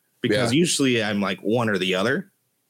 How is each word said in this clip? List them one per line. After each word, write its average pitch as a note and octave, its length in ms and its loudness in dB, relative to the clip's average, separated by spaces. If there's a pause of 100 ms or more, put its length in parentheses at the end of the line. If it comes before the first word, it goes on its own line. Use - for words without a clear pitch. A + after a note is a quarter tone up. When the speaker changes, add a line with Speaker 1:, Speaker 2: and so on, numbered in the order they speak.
(220)
Speaker 1:
because G#2+ 320 0
Speaker 2:
Yeah. D3 60 4
Speaker 1:
usually C3 440 2
I'm, G#2 180 -2
like, F#2+ 200 -2
one A2+ 280 0
or G2+ 80 0
the F#2 180 0
other. B2 360 -2 (380)